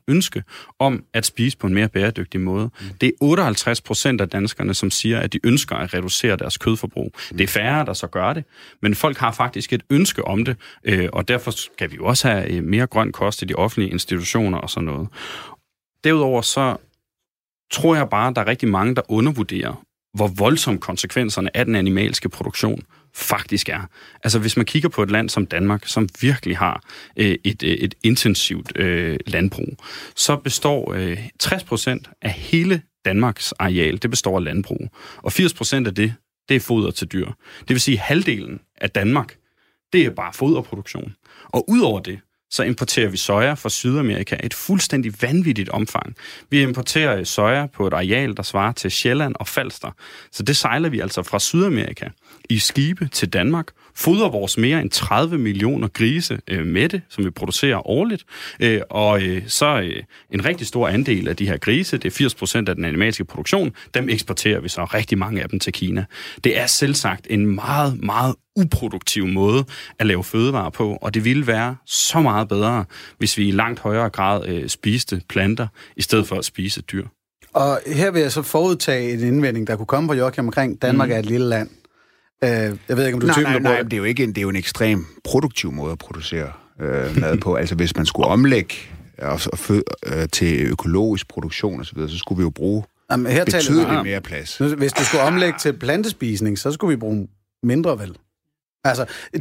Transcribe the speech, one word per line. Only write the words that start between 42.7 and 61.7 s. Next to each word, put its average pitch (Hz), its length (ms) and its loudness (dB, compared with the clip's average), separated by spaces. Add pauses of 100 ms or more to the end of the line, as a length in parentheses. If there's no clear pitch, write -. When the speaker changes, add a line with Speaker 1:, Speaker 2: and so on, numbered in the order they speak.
Speaker 1:
vi 95 80 -4
soja 107 380 2
fra 117 140 -6
Sydamerika 123 720 0
i - 40 -6
et - 80 -6
fuldstændig 139 580 0 (100)
vanvittigt 127 460 2
omfang. - 460 -4 (360)
Vi 143 120 4
importerer, 131 560 0
øh, 90 80 -4
soja 127 400 2
på 101 200 -2
et 92 80 0
areal, 104 420 0
der 98 60 -8
svarer 98 300 0
til - 180 -4
Sjælland 131 480 0
og - 100 -6
Falster. - 420 -4 (420)
Så - 100 -8
det 143 140 2
sejler 143 320 2
vi 117 120 -2
altså 92 220 -4
fra 101 180 -2
Sydamerika - 680 0 (420)
i 113 80 2
skibe 151 540 0
til 92 200 -2
Danmark, 143 340 0 (280)
fodrer 185 360 4
vores 101 280 -2
mere 139 220 4
end - 100 -2
tredive 156 480 2
millioner 113 500 0
grise, 117 600 0
øh, 85 180 -2
med 95 220 2
det, 185 200 -4
som - 160 -4
vi 92 60 0
producerer - 580 -2
årligt. 190 360 0 (360)
Øh, 113 200 4 (100)
og, 104 320 4
øh, 92 240 -2
så, 147 340 2
øh, 85 220 -6 (280)
en 98 140 -2
rigtig 165 220 -4
stor 123 220 0
andel 104 400 0
af 87 80 -2
de 98 120 -2
her 87 80 0
grise, 131 420 0